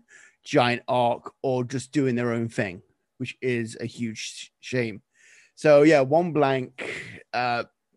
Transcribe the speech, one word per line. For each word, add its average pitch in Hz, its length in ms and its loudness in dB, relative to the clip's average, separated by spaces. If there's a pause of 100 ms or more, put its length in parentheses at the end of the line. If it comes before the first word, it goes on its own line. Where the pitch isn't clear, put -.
(440)
giant 120 420 2
arc 123 560 0
or 127 220 0
just 123 260 -8
doing 131 240 0
their 120 180 -2
own 117 160 -2
thing, 104 340 -6 (360)
which - 240 -10
is 117 380 -4
a - 40 -6
huge 110 340 -8
sh-, - 300 -14 (120)
shame. 117 420 -6 (540)
So 147 260 6
yeah, 151 200 8
one 160 300 0
blank. 135 880 -4 (120)
Uh, 120 300 -2 (320)